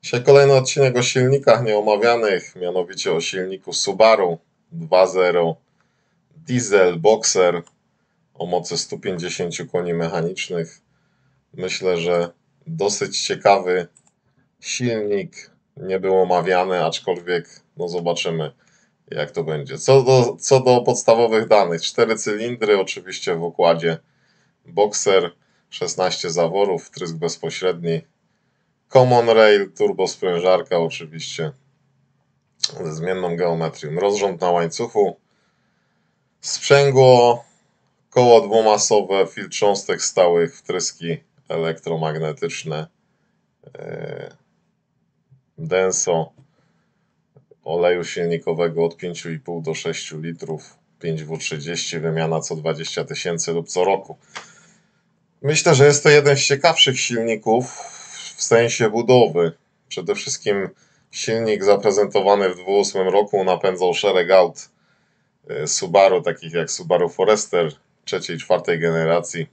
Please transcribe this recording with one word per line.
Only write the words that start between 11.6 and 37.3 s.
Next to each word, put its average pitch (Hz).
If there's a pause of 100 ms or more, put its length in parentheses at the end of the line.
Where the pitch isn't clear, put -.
że 85 (360)
dosyć 90
ciekawy 92 (760)
silnik, 104 (260)
nie 95
był 95
omawiany, 90
aczkolwiek, 87 (160)
no, 87
zobaczymy, 85 (580)
jak -
to 85
będzie. 73
Co 135
do, 127
co 135
do 123
podstawowych 113
danych, 92
cztery 113
cylindry, 107
oczywiście 92
w 82
układzie 82 (680)
boxer, 170 (380)
szesnaście 90
zaworów, 87
wtrysk 82
bezpośredni, 82 (840)
common 123
rail, 104
turbosprężarka 90
oczywiście 80 (1300)
ze 80
zmienną 87
geometrią, 82
rozrząd 101
na 90
łańcuchu, 87 (1200)
sprzęgło, 131 (680)